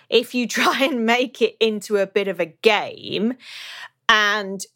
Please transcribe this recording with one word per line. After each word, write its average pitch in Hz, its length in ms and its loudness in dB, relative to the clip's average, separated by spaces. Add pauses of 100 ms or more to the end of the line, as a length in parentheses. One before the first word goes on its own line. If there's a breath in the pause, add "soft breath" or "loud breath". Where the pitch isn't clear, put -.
if - 260 2
you 247 120 0
<laughs> 220 120 -4
try 254 240 2
and 254 220 0
make 247 360 0
it - 200 0
into 214 340 -2
a 196 100 2
bit 196 220 -2
of 175 140 -4
a 165 60 -2
game 180 880 0 (760 loud breath)
and 208 520 2 (140)